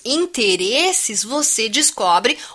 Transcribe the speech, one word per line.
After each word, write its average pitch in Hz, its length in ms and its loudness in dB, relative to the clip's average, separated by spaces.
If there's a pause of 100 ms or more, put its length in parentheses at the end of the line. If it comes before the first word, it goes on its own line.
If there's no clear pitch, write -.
interesses, 247 1160 0
você 226 440 0
descobre 214 720 0 (180)